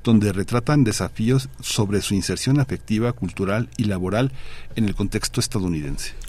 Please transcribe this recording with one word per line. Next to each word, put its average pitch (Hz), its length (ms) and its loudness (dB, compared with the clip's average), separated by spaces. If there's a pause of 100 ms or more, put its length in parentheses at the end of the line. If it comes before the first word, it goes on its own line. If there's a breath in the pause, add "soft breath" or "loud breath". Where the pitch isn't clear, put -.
donde 104 280 6
retratan 120 520 2
desafíos 110 640 0 (120)
sobre 101 400 0
su - 140 -2
inserción 98 460 2
afectiva, 117 520 0
cultural 98 640 -2
y 110 80 0
laboral 101 460 0 (460 loud breath)
en 113 80 2
el 98 100 0
contexto - 460 -2
estadounidense. 80 720 -2 (160)